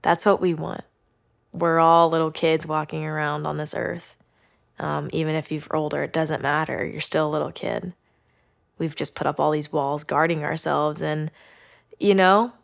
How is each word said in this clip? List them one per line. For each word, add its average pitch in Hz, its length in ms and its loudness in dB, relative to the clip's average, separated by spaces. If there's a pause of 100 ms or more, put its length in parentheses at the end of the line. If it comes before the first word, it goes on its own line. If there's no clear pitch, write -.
That's 170 200 2
what 196 160 4
we 180 140 2
want. 160 300 -6 (680)
We're 165 280 2
all 165 300 8
little 160 220 0
kids 160 360 0
walking 156 380 -4
around 151 420 -4
on 151 100 -4
this 151 160 -6
earth. - 420 -6 (600)
Um, 151 340 -6
even 156 240 -2
if 156 160 -6
you're 151 240 -6
older, 151 280 -2
it - 100 -8
doesn't 156 280 -2
matter. 143 440 -2
You're 156 160 -8
still 156 260 0
a 151 40 -4
little 147 200 -4
kid. - 420 -6 (840)
We've 160 180 -4
just - 200 -6
put 143 120 -2
up 151 120 -2
all 151 120 4
these 151 220 -4
walls 147 300 -2
guarding 156 400 0
ourselves 151 580 -2
and, 151 300 -4 (680)
you 202 160 4
know 196 380 4 (100)